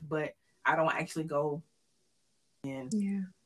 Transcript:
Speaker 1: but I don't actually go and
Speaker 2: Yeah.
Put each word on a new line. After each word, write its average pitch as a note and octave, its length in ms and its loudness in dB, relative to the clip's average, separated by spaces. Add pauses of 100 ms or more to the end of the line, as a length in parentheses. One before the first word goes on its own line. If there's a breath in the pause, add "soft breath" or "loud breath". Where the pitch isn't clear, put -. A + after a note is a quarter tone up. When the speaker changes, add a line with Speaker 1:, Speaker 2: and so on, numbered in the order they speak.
Speaker 1:
but D3+ 260 -2 (320)
I D3 100 6
don't D#3+ 180 4
actually D#3+ 320 -4
go D3 360 0 (1000)
and C3+ 300 -6
Speaker 2:
Yeah. G3 280 0 (240)